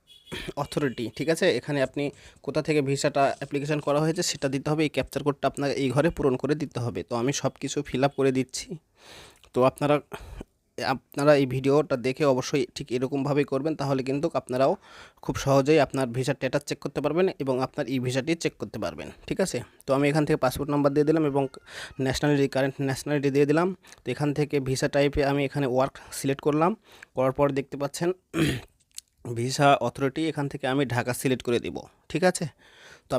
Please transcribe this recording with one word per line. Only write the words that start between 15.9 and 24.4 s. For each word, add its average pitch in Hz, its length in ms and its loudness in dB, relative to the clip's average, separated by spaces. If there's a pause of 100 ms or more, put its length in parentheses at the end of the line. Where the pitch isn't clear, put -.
ভিসা 131 220 0
স্ট্যাটাস 139 320 -2
চেক 143 140 -6
করতে 143 220 -8
পারবেন 165 200 2 (180)
এবং 131 120 0 (120)
আপনার - 260 -6
ই 131 120 0
ভিসাটি 127 260 -2 (120)
চেক 151 180 -2
করতে 110 220 -8
পারবেন, 78 240 -6 (200)
ঠিক - 180 -2
আছে। - 120 -4 (280)
তো - 120 -2
আমি 143 140 4
এখান 156 160 2
থেকে 156 160 2
পাসপোর্ট 135 300 0
নাম্বার 143 220 4
দিয়ে 147 140 4
দিলাম 160 220 4
এবং 139 120 2 (600)
ন্যাশনালিটি, 139 500 2
কারেন্ট 135 200 0 (120)
ন্যাশনালিটি 143 480 -2
দিয়ে 143 140 4
দিলাম। 165 180 2 (340)
তো - 120 -18
এখান 147 240 -2
থেকে 147 180 0 (120)